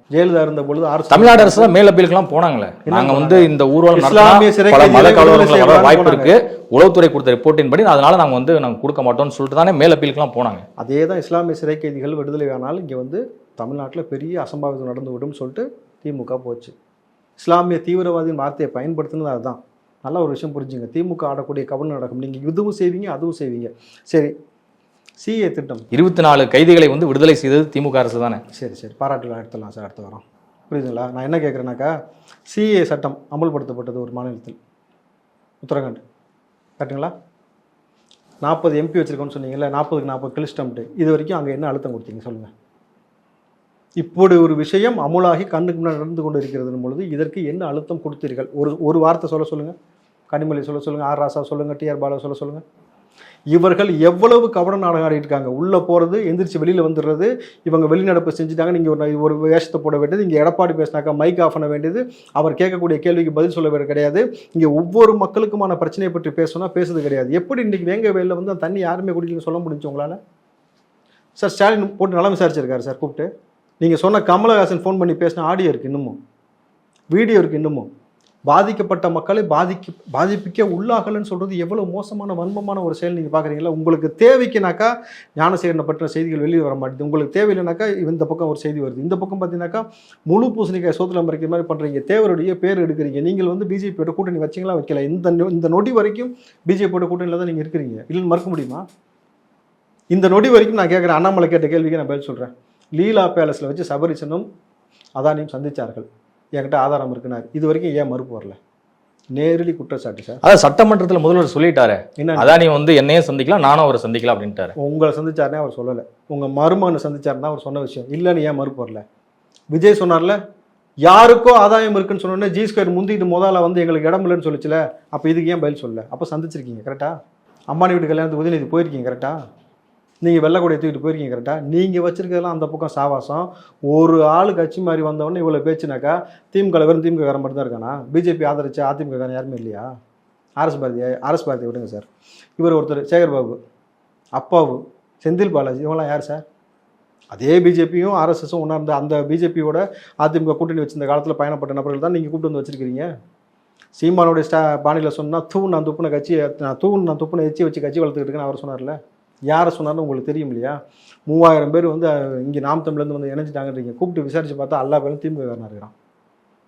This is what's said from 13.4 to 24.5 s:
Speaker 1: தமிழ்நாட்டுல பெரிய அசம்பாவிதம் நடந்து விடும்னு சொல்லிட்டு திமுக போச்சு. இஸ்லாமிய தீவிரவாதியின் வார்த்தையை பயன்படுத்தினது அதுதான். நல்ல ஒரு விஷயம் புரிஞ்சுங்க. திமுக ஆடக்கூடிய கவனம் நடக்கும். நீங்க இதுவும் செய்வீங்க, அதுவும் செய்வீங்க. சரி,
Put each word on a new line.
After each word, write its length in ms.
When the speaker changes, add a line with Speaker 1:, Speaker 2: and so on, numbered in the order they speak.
Speaker 1:
தமிழ்நாட்டுல 480
பெரிய 380
அசம்பாவிதம் 520
நடந்து 220
விடும்னு 260
சொல்லிட்டு 240
திமுக 400
போச்சு. 280
இஸ்லாமிய 400
தீவிரவாதியின் 600
வார்த்தையை 320
பயன்படுத்தினது 600
அதுதான். 280
நல்ல 140
ஒரு 160
விஷயம் 220
புரிஞ்சுங்க. 360
திமுக 380
ஆடக்கூடிய 340
கவனம் 320
நடக்கும். 220
நீங்க 200
இதுவும் 400
செய்வீங்க, 280
அதுவும் 320
செய்வீங்க. 320
சரி, 280